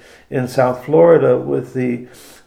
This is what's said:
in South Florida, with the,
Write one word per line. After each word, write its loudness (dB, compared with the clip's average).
in -4
South -2
Florida, 4
with -6
the, -6